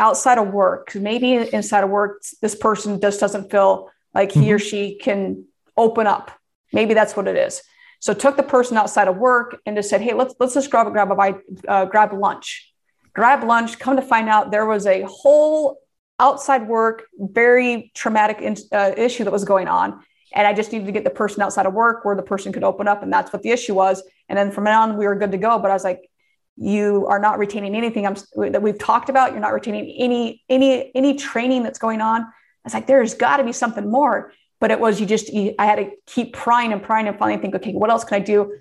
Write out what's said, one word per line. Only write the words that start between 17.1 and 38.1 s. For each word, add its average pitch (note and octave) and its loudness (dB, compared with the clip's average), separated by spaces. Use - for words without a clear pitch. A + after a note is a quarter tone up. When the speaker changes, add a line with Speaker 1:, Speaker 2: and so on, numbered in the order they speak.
Speaker 1:
very A#3+ 2
traumatic G#3+ 0
in-, G#3+ -4
uh, G3+ 2
issue A#3+ -2
that G3 -2
was G3 -2
going G3 2
on. F3+ -2
And G#3 2
I G#3 2
just G#3+ -4
needed G#3+ -6
to F#3+ -8
get F3+ -4
the F#3 -2
person G3+ -4
outside F#3+ 0
of F#3+ -2
work A3+ 0
where G3+ -2
the F#3+ -6
person G3 -6
could - -6
open G3 -2
up. G3+ 0
And F#3+ -6
that's F#3+ -2
what G3+ -8
the G#3+ -2
issue A#3+ -2
was. F#3+ 2
And - -4
then G3+ 0
from G3+ -4
then G#3+ 2
on, A3 2
we G#3 -2
were G3+ 0
good G3+ -2
to F#3+ -4
go. A3 0
But G3 0
I G3 2
was F#3+ -2
like, F#3 -6
"You G#3 0
are G3+ 2
not G#3 0
retaining G3+ -4
anything A3+ -4
I'm G3 -2
s-, - -16
that G#3 -2
we've G#3 -2
talked A#3+ 0
about. C4 4
You're G#3+ -8
not G#3 -2
retaining G#3+ -6
any, A#3+ -2
any, C4 2
any C4+ 2
training B3+ -2
that's A3+ -8
going A3 -2
on." A3+ 0
I A3+ -12
was A3+ -10
like, A3 -6
"There's C4 4
gotta C4+ 2
be A#3 -4
something A3 -4
more." A#3+ 0
But A3 2
it A3+ 2
was, A3 2
you G#3 -2
just, G#3+ -2
you, G#3 -2
I G#3 2
had G#3 4
to G#3 -4
keep - -6
prying A#3+ 0
and G3+ -4
prying A3 -2
and G3+ -6
finally G#3+ -2
think, G3 -4
"Okay, F#3+ -8
what G#3+ 0
else A3+ 0
can - -4